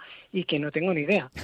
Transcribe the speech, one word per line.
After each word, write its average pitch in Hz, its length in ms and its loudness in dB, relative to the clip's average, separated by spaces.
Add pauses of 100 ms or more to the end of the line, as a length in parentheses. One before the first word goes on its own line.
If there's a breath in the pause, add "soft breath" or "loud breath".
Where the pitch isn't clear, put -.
(300 loud breath)
y 180 140 0
que 151 160 0
no 147 100 -2
tengo 175 240 2
ni 156 60 0
idea. 151 320 2 (120)